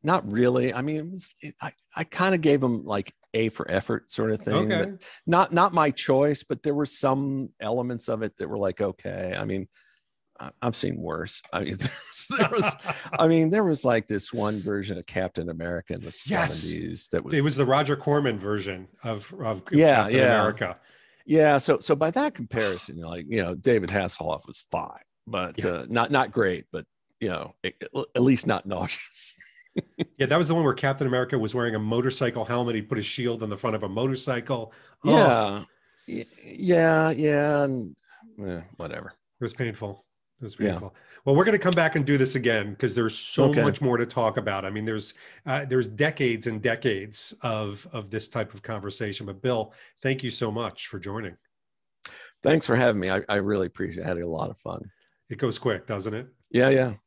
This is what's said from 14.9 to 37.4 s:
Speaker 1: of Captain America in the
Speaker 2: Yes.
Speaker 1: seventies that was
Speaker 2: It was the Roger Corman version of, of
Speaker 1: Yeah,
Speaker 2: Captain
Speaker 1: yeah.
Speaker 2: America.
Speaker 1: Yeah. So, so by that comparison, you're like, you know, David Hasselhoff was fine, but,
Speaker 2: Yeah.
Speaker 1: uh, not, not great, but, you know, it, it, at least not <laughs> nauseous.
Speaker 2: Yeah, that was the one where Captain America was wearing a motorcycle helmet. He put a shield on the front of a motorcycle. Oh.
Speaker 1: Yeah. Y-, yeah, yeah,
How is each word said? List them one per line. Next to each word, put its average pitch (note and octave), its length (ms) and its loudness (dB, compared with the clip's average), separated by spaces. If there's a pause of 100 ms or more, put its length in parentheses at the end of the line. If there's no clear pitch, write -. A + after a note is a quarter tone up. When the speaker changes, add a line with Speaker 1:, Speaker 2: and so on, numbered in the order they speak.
Speaker 1:
of E2+ 80 -12
Captain F2+ 440 -4
America E2+ 460 -6
in - 40 -10
the - 180 -10 (100)
Speaker 2:
Yes. E3+ 340 0
Speaker 1:
seventies E2 500 -8
that - 140 -2
was - 80 -6
Speaker 2:
It C#3+ 100 2
was C#3+ 140 0
the C3+ 80 2
Roger C#3 320 2
Corman C#3+ 420 0
version F#2+ 480 -6 (160)
of, A2 360 -8
of A2 320 -4
Speaker 1:
Yeah, D3 320 8
Speaker 2:
Captain A2 140 2
Speaker 1:
yeah. C3 60 6 (160)
Speaker 2:
America. G2+ 400 -2 (460)
Speaker 1:
Yeah. D3+ 320 6
So, D3 240 4
so - 120 2
by D#3 180 2
that C#4+ 240 0
comparison, G2 640 -4
you're E2 120 -10
like, F2 180 -10
you G#2+ 160 0
know, F2 100 -2
David F#2+ 360 2
Hasselhoff F2+ 580 -4
was - 240 -16
fine, - 320 -6 (240)
but, F2+ 340 -4
Speaker 2:
Yeah. F#2+ 100 0
Speaker 1:
uh, D2+ 180 -4
not, A#2 200 2
not C3 220 2
great, F#2+ 400 0
but, D#2 140 -10 (340)
you A2 80 -2
know, D#2+ 260 -6 (100)
it, - 180 -6
it, - 80 -10 (260)
at B2 80 2
least B2+ 240 4
not G2 180 0
<laughs> G2 80 -6
nauseous. - 640 -8 (840)
Speaker 2:
Yeah, C#3 80 2
that D3 120 4
was F3 120 4
the E3 60 4
one E3 100 2
where C3 80 4
Captain C3+ 340 0
America B2+ 300 0
was A2 180 -2
wearing A#2 200 0
a G#2+ 40 0
motorcycle A#2+ 640 0
helmet. A#2+ 320 -2
He G#2+ 60 -2
put A2 160 -4
a G#2+ 60 -2
shield A#2 400 -4
on G#2 60 -6
the G2+ 60 -6
front A2 220 -4
of A2 60 -4
a G2+ 60 -6
motorcycle. B2 840 -4 (320)
Oh. G3+ 100 8
Speaker 1:
Yeah. A2+ 480 6 (540)
Y-, A3+ 80 -8 (320)
yeah, D#3+ 540 4
yeah, D3 520 2